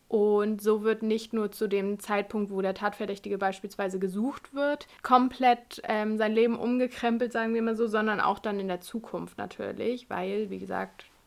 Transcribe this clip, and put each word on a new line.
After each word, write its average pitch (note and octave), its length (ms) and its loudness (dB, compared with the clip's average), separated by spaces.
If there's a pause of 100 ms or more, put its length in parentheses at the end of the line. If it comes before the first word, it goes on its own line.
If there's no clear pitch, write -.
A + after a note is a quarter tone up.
(100)
Und G#3 500 4
so G#3+ 220 2
wird A3 220 0
nicht A3 280 0
nur G#3 200 -2
zu A3 160 -2
dem G3+ 320 0
Zeitpunkt, G#3 500 -2
wo F#3+ 120 -2
der F#3+ 120 0
Tatverdächtige G3+ 640 -4
beispielsweise F#3+ 640 -2
gesucht G3+ 520 -4
wird, C#4+ 360 -2 (160)
komplett, B3 800 4
ähm, G#3+ 340 0
sein A3 140 4
Leben A#3 260 4
umgekrempelt, A#3+ 720 0
sagen A3+ 240 -2
wir A3+ 80 2
mal A3+ 140 0
so, A#3 100 2
sondern G#3+ 320 2
auch - 220 0
dann G3+ 180 -2
in G3 80 -4
der F3+ 140 -2
Zukunft - 580 -8
natürlich, G3+ 720 -6
weil, G3 400 -4
wie F#3+ 80 -8
gesagt, F#3+ 460 -8 (220)